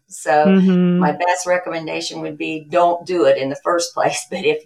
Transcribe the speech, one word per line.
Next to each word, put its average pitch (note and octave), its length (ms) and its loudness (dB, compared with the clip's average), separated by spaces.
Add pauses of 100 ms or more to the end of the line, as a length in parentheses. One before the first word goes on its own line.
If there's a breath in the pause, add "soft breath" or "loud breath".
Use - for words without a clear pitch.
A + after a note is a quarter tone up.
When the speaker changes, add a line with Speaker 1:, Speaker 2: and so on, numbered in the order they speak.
Speaker 1:
So D3+ 380 0
Speaker 2:
Mm-hmm. F3+ 540 4
Speaker 1:
my F3 120 2
best F3+ 340 -2
recommendation E3 760 -4
would D#3 160 -10
be D#3 320 -8
don't E3+ 360 2
do E3+ 200 0
it C3+ 120 6
in C3+ 120 -4
the C3+ 140 -8
first F3 300 -2
place. - 320 -2
<laughs> - 40 -18
But F#3+ 160 -6
if D3+ 200 -2